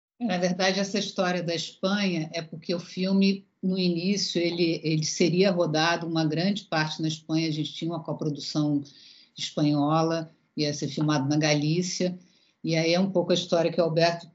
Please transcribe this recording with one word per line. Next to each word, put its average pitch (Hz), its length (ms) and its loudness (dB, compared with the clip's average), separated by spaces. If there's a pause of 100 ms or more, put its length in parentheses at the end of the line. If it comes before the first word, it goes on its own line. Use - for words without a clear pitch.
(200)
Na 202 160 0
verdade, 185 420 2
essa 196 200 -2
história 180 440 -2
da 165 120 -2
Espanha 180 800 -2
é 165 80 -6
porque - 320 -8
o 170 40 -4
filme, 196 680 0 (160)
no 185 160 0
início, 180 640 0
ele, 170 420 0
ele 156 220 0
seria 180 440 2
rodado 165 560 0
uma 160 200 0
grande 175 380 -2
parte 156 360 -2
na 160 80 0
Espanha. 160 400 -2
A 151 40 -2
gente 151 200 -4
tinha 165 180 -6
uma 160 140 -6
coprodução 147 800 -2 (500)
espanhola, 160 960 0 (240)
ia 147 200 -2
ser 143 140 -6
filmado 151 380 0
na 151 120 2
Galícia. 156 800 0 (440)
E 165 140 0
aí 165 160 2
é 175 80 4
um 190 100 0
pouco 175 200 0
a 180 40 6
história 170 380 0
que 180 80 0
o 170 40 6
Alberto 165 500 2